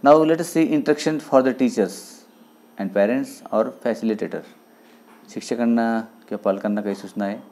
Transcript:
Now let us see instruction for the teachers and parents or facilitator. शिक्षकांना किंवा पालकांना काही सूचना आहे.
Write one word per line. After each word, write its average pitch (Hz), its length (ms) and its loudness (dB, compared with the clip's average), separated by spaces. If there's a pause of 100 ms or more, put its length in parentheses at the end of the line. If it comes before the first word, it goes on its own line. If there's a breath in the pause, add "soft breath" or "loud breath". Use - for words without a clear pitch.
Now 143 200 8
let 160 180 2
us 165 100 -6
see 160 240 2
instruction 151 440 0 (120)
for 131 120 6
the 127 120 2
teachers - 720 -2 (520)
and 95 160 -8
parents 117 580 0
or 113 220 0 (140)
facilitator. 107 560 -4 (920 loud breath)
शिक्षकांना 117 560 0 (400)
किंवा 104 140 -8
पालकांना 104 380 -2
काही 101 140 -4
सूचना 101 300 -8
आहे. 104 140 -6 (140)